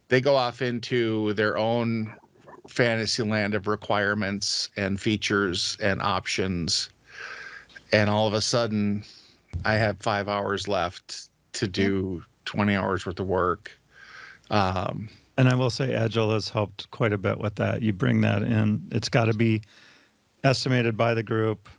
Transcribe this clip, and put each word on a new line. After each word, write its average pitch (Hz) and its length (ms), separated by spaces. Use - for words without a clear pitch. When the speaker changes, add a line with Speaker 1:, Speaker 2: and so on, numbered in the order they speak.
Speaker 1:
They 127 120
go 139 140
off 120 260
into 117 720
their 107 240
own 113 560
fantasy 113 560
land 107 320
of 95 100
requirements 101 1120
and 98 240
features 101 800
and 98 200
options. 92 880
And 104 180
all 107 180
of 101 60
a 107 80
sudden, 104 600
I 107 100
have 104 240
five 101 300
hours 101 380
left - 600
to - 120
Speaker 2:
Yep. 95 60
Speaker 1:
do 95 520
twenty 104 300
hours 95 300
worth 92 140
of 95 80
work. 90 440
Um, 98 580
Speaker 3:
And 131 100
I 127 80
will 127 140
say 127 260
Agile 110 380
has 104 160
helped - 420
quite 110 220
a 104 40
bit 101 220
with 104 160
that. 104 260
You 110 120
bring 113 280
that 107 220
in. 107 480
It's 113 180
gotta 113 240
be 110 280
estimated 123 540
by 117 160
the 113 100
group, 110 540